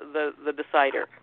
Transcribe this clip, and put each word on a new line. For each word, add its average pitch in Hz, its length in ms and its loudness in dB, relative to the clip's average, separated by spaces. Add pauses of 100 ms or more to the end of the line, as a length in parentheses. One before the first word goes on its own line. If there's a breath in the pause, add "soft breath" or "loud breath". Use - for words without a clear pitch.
(120)
the, 151 220 -2 (120)
the 147 60 0
decider. 143 560 2 (160)